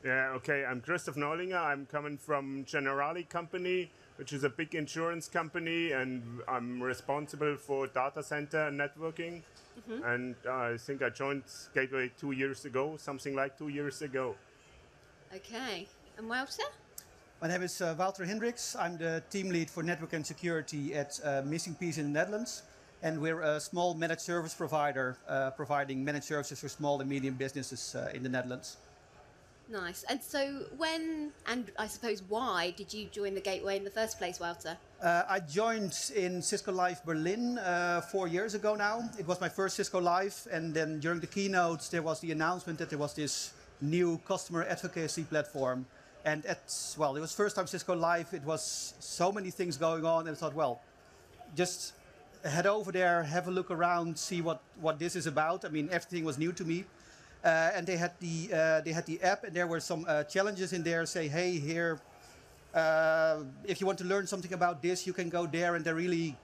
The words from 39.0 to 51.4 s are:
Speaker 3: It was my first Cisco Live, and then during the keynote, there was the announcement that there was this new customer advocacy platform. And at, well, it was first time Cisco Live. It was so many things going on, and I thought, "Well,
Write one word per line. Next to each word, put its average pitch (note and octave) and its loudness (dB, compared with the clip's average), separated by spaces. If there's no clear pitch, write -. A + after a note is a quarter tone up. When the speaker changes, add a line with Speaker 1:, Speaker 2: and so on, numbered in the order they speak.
Speaker 3:
It F3+ -4
was F3 0
my F3+ 0
first F#3+ 0
Cisco F#3+ 0
Live, F#3 2
and E3 -2
then D#3 0
during E3 0
the E3 -6
keynote, F3+ 2
there E3+ 0
was D#3 -2
the E3 -4
announcement E3 0
that D#3+ -4
there D3+ -2
was D3 -2
this - -2
new E3 4
customer E3+ 0
advocacy E3 -2
platform. C3+ 0
And D3+ 2
at, - -6
well, C#3+ 2
it D3+ -2
was D#3+ -4
first G#3 2
time F#3 0
Cisco F3+ -2
Live. E3+ 2
It D3+ -6
was - -4
so - 2
many G3 -4
things F3 -2
going D#3+ 0
on, E3 4
and D#3 -4
I - -14
thought, D3+ -4
"Well, C#3+ 0